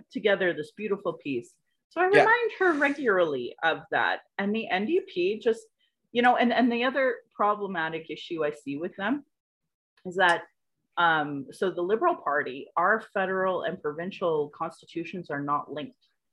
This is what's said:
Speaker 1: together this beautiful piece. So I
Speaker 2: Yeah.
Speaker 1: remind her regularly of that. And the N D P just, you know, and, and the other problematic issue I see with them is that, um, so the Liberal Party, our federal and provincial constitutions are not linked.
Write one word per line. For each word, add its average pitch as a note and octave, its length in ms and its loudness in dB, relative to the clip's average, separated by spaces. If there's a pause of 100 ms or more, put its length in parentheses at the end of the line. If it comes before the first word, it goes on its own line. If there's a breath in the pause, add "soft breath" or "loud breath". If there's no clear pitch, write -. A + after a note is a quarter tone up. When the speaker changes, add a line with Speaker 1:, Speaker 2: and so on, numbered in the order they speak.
(120)
Speaker 1:
together F#3+ 400 2
this D3+ 240 -6
beautiful G3 380 -4
piece. B2+ 400 -8 (360)
So E4 120 -2
I F#4 120 4
Speaker 2:
Yeah. G#4 60 8
Speaker 1:
remind A4+ 400 4
her F4+ 140 4
regularly G3 880 0
of D#3 160 2 (120)
that. A2 280 0 (180)
And G3+ 160 -2
the A3 160 -4
N F#3+ 160 0
D F4 160 2 (100)
P F#3+ 280 -2
just, A3+ 220 0 (500)
you A#3+ 100 0
know, B3 140 6
and, A#3+ 160 2
and A#3+ 180 4
the A#3 140 0
other C4 320 0 (180)
problematic F#3+ 760 -2
issue D#3 340 -6
I D3 80 0
see C#3+ 240 -10
with E3+ 220 -8
them A3+ 260 -4 (800)
is F3+ 120 -8
that, F3 260 4 (540)
um, D3 540 2
so F#3+ 200 -2
the E3+ 100 -4
Liberal A3+ 340 2
Party, C#3+ 600 -4
our G3 240 2 (140)
federal F#3+ 500 0
and F3 180 -4
provincial D#3 720 -2
constitutions E3 760 -10
are C#3+ 120 -4
not C#3+ 300 -4
linked. C#3+ 240 -10 (380)